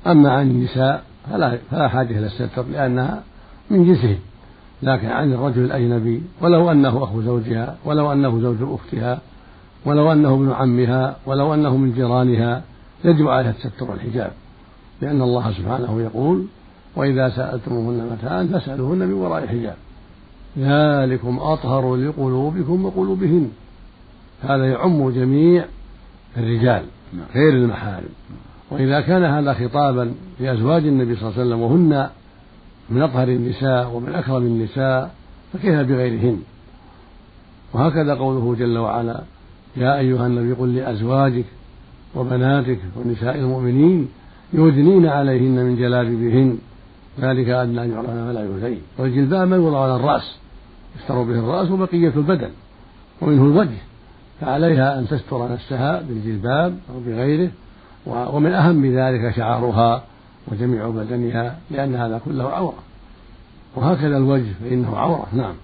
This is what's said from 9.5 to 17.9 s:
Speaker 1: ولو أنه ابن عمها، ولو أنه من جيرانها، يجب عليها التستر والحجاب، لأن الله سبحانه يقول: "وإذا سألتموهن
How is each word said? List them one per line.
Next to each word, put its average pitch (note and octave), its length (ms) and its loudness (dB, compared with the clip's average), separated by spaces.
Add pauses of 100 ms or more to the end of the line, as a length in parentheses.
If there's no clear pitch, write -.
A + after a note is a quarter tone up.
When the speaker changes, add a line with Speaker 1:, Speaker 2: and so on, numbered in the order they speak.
Speaker 1:
ولو D3 260 4
أنه D3+ 220 6
ابن C3+ 180 2
عمها، B2+ 640 0 (100)
ولو C#3 280 0
أنه D3 240 2
من C3 160 2
جيرانها، B2 720 2 (420)
يجب D#3 220 4
عليها B2+ 220 2
التستر - 420 -8
والحجاب، A2 400 -6 (680)
لأن C#3+ 200 0
الله B2 300 0
سبحانه A2 500 -4
يقول: C3+ 440 -2 (500)
"وإذا C3+ 340 0
سألتموهن A#2 840 -6